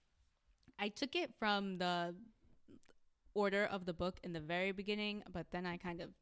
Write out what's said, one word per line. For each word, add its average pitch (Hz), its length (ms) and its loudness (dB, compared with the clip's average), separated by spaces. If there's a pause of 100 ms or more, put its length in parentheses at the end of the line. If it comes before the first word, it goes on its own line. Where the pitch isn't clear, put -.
(800)
I 208 100 2
took - 280 -2
it 349 220 0
from 196 400 2
the 175 360 2 (1160)
order 202 320 4
of 185 220 0
the 175 80 -2
book 180 280 -2
in 180 120 -6
the 160 60 -2
very 175 320 2
beginning, 208 500 -2 (100)
but 170 200 -4
then 180 120 -2
I 175 140 -2
kind 170 240 -4
of 170 80 -10 (120)